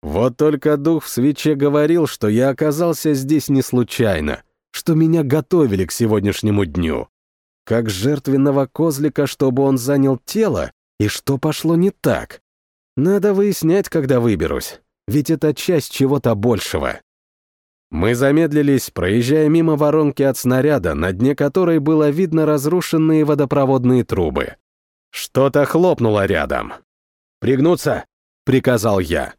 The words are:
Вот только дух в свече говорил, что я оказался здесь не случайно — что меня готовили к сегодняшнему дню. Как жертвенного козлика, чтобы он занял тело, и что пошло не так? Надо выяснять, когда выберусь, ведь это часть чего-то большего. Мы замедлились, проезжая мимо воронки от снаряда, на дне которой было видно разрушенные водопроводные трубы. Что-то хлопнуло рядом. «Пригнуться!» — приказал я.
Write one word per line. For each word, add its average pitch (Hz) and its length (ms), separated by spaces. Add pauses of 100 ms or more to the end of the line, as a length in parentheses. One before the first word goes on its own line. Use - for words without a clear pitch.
Вот 101 360
только 151 400
дух 151 280
в - 40
свече 143 460
говорил, 147 520
что - 200
я 117 220
оказался 151 640
здесь 135 360
не 135 120
случайно — 101 800 (280)
что - 220
меня 160 300
готовили 131 640
к - 60
сегодняшнему 104 720
дню. 78 420 (580)
Как 113 240
жертвенного 135 800
козлика, 147 600
чтобы 135 360
он 135 140
занял 135 460
тело, 139 480 (280)
и 104 80
что - 300
пошло 156 380
не 185 160
так? - 500 (540)
Надо 196 380
выяснять, 190 560
когда 135 300
выберусь, 85 640 (260)
ведь 139 220
это 156 240
часть - 380
чего-то 135 440
большего. 98 640 (920)
Мы 101 260
замедлились, 143 760
проезжая 123 580
мимо 160 300
воронки 151 440
от 135 160
снаряда, 127 560
на 82 200
дне 127 220
которой 165 440
было 151 300
видно 160 360
разрушенные 156 800
водопроводные 135 800
трубы. 80 520 (560)
Что-то 135 540
хлопнуло 117 600
рядом. 69 480 (680)
«Пригнуться!» — 135 680 (400)
приказал 117 540
я. 76 400